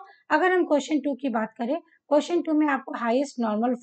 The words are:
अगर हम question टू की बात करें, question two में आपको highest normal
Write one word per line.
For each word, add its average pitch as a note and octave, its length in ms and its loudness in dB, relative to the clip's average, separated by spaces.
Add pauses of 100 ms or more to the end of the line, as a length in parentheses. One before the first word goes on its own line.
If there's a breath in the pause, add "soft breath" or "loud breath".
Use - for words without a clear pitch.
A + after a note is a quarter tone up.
(300 loud breath)
अगर D#4 220 4
हम F4+ 140 2
question D4+ 340 0
टू C#4+ 220 -2
की C#4 80 -4
बात A3 280 -4
करें, B3+ 200 -4 (320 soft breath)
question D4 320 2
two D#4 120 -2
में D4+ 140 4
आपको C#4 300 -4
highest A#3+ 420 -2
normal A3+ 440 0